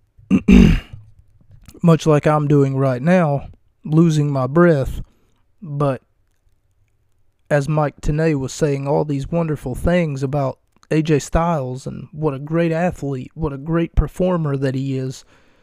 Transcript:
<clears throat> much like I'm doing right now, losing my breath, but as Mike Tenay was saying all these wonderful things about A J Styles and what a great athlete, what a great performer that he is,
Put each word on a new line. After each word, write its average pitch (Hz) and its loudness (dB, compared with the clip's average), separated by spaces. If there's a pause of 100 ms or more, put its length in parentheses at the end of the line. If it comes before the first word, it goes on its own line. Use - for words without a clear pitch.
(300)
<clears throat> - 4 (1500)
much 165 4
like 147 2
I'm 151 2
doing 139 2
right 131 -2
now, 156 0 (340)
losing 156 2
my 135 -2
breath, 151 2 (600)
but 143 -4 (1500)
as 143 0
Mike 151 -2
Tenay 156 0
was 131 -6
saying 139 -2
all 151 0
these 143 -4
wonderful 156 -4
things 165 -2
about 135 -4 (300)
A 156 2
J 151 2
Styles 139 -4
and 135 -12
what 151 -4
a 131 -10
great 160 -2
athlete, 156 -4
what 156 -4
a 135 -12
great 165 -2
performer 160 0
that 135 -2
he 135 -4
is, 131 -8 (380)